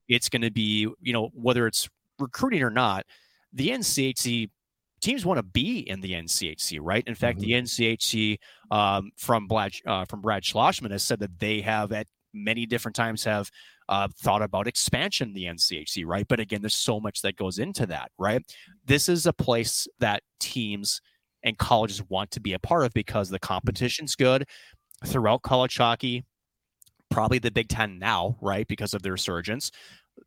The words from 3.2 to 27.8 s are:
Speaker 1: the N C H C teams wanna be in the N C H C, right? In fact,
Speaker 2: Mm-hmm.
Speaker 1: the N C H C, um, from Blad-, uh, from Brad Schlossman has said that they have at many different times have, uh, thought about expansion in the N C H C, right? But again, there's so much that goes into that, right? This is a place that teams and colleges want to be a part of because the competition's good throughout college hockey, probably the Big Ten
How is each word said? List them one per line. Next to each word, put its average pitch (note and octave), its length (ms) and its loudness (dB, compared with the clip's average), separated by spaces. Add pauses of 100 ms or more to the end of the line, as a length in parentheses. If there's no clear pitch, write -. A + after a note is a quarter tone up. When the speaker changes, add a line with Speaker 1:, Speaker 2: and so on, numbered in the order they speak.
Speaker 1:
the C3 200 0
N B3+ 100 -2
C C#3 240 0
H C3 140 -2
C A#2 320 -2 (500)
teams A#3 240 0
wanna E3 180 2
be F3 360 0
in F#2+ 220 -6
the F#2 140 -4
N E2 120 -6
C D#2+ 220 -2
H - 120 -8
C, D#2 180 -4
right? F#2 280 0
In A#2+ 80 -6
fact, A#2+ 240 0
Speaker 2:
Mm-hmm. G2+ 80 -2
Speaker 1:
the A2+ 80 2
N B2 100 0
C A#2 200 0
H A2+ 200 0
C, G#2+ 340 0 (300)
um, G2+ 480 2
from A2 300 0
Blad-, G2+ 400 -2
uh, F#2+ 180 -2
from G#2 160 -10
Brad G2+ 220 0
Schlossman A#2+ 480 2
has G2 120 -2
said A2+ 160 0
that F#2 200 -8
they G#2+ 220 0
have G#2 300 0
at G#2+ 160 -6 (260)
many A2 320 -2
different A2+ 300 -2
times A2+ 280 0
have, G#2 260 0 (400)
uh, G2 180 2
thought G2+ 340 2
about G2 240 0
expansion C3+ 640 0
in G2+ 60 -10
the F#2+ 120 -6
N E2+ 120 -6
C F2 200 0
H D2+ 140 -8
C, E2+ 140 -4
right? F#2+ 220 0
But A#2 120 2
again, G#2 220 -4
there's G#2+ 120 -2
so G#2+ 280 0
much G#2+ 200 -4
that G2 140 -2
goes F#2 240 -4
into D3+ 280 -2
that, C#2+ 300 -8
right? G#2+ 240 2 (440)
This C#3+ 240 4
is E3+ 160 2
a E3 80 6
place A#2 540 2 (120)
that G#2 240 2 (160)
teams G#2 640 -4 (420)
and A2+ 140 -2
colleges G#2+ 500 2
want G2 240 -4
to - 80 -8
be G2+ 140 -4
a F2+ 60 -2
part E3 260 4
of A2+ 80 0
because G#2 360 0
the F#2+ 100 -4
competition's - 760 -2
good C3 300 4 (600)
throughout A#2+ 360 4
college B2+ 340 2
hockey, A#2+ 480 2 (880)
probably A#2+ 280 2
the A#2 120 0
Big A2+ 160 0
Ten G2+ 320 -2